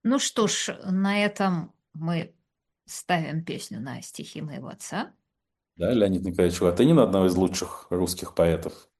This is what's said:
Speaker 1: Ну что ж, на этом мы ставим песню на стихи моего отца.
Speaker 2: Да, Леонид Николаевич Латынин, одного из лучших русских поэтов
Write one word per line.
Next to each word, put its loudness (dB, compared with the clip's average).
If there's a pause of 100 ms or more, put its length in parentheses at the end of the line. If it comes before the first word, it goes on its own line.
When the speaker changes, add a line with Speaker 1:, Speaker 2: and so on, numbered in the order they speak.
Speaker 1:
Ну 2
что 0
ж, -4
на 0
этом -2 (220)
мы -4 (500)
ставим -4
песню -10
на -12
стихи -14
моего -12
отца. -10 (640)
Speaker 2:
Да, 0
Леонид 2
Николаевич 0
Латынин, 6
одного 4
из 4
лучших -2
русских -2
поэтов 0 (120)